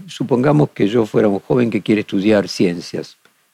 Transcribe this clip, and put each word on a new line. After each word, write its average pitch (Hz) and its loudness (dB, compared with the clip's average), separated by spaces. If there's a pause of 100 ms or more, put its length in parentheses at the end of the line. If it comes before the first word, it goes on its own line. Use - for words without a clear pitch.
supongamos 139 0
que 101 0
yo 113 0
fuera 110 2
un 98 0
joven 123 0
que 101 -2
quiere 107 0
estudiar 101 0
ciencias. 87 -4 (360)